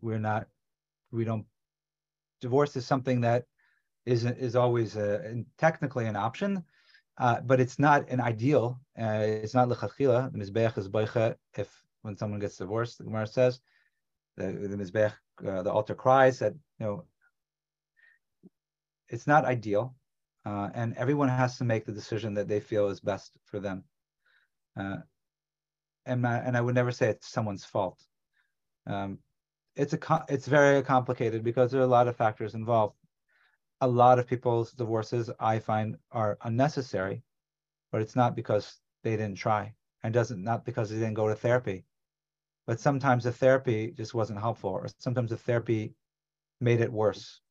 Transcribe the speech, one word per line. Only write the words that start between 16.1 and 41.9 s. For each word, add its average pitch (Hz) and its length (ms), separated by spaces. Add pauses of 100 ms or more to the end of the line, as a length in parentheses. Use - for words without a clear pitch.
that, 107 140 (260)
you 113 60
know, 104 200 (2000)
it's 123 200
not 147 180
ideal, 117 500 (500)
uh, 101 280
and 117 240
everyone 139 320
has 127 300
to - 40
make 113 220
the 107 80
decision 104 400
that 101 160
they 104 100
feel 104 300
is 92 100
best 98 320 (140)
for 104 140
them. 95 240 (920)
Uh, 98 200 (1080)
and 123 220
I, 120 120
and 123 180
I 120 40
would 123 140
never 123 160
say 123 160
it's - 200
someone's 104 360
fault. 95 380 (840)
Um, 98 320 (560)
it's 143 180
a 165 40
co-, 160 300
it's 135 200
very 143 360
complicated 123 600
because 120 280
there 131 100
are 127 40
a - 20
lot 120 200
of 120 80
factors 107 380
involved. 110 420 (840)
A 135 60
lot 123 320
of 123 80
people's 117 440
divorces 113 580 (100)
I 110 200
find 110 380 (140)
are 107 300
unnecessary, 117 800 (680)
but 110 100
it's 107 140
not 123 200
because 110 440 (240)
they 113 80
didn't 107 260
try, 107 360 (300)
and 117 100
doesn't, 113 300
not 117 220
because 120 240
they 107 80
didn't 110 180
go 107 120
to 107 80
therapy. 117 500 (800)